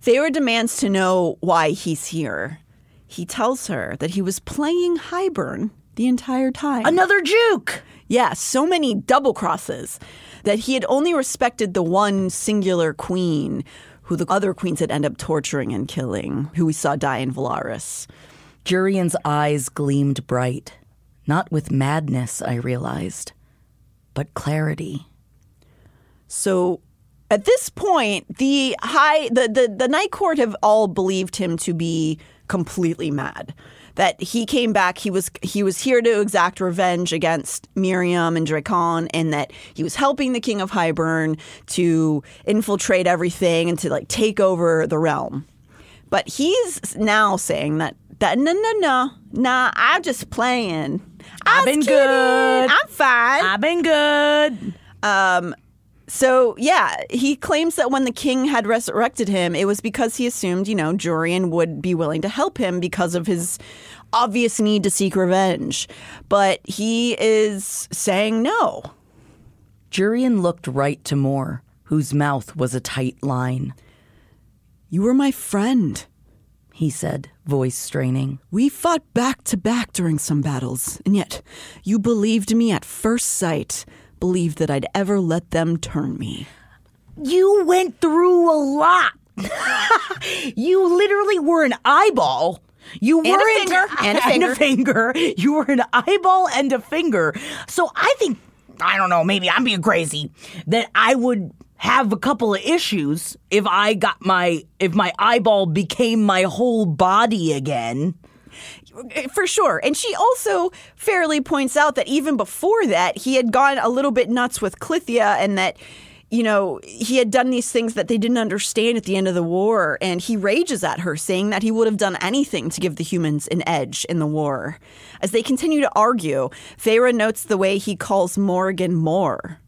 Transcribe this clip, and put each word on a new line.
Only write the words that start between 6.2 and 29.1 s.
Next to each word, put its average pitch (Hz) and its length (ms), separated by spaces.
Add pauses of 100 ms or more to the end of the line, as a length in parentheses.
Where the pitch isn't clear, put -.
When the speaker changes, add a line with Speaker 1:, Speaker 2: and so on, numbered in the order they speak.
Speaker 1:
time. 262 340
Speaker 2:
Another 370 360
juke! 403 600 (260)
Speaker 1:
Yeah, 226 260
so 262 340
many 311 260
double 254 400
crosses 156 640 (440)
that 208 160
he 262 160
had 262 140
only 302 240
respected 240 600
the 190 80
one 190 480
singular 180 640
queen 156 680 (400)
who 175 120
the 165 140
other 190 240
queens 170 260
had 160 120
ended 143 220
up - 40
torturing 139 560
and 117 140
killing, 127 680
who 165 120
we 156 60
saw 143 220
die 135 220
in 131 160
Velaris. 127 720 (580)
Speaker 2:
Jurian's 185 520 (100)
eyes 147 440
gleamed 139 580
bright. 127 460 (520)
Not 160 260
with 151 200
madness, 135 720
I 123 120
realized, 123 760 (840)
but 147 220
clarity. 156 720 (1200)
Speaker 1:
So 180 540 (500)
at 208 140
this 508 240
point, 262 680
the 269 440
high, 302 480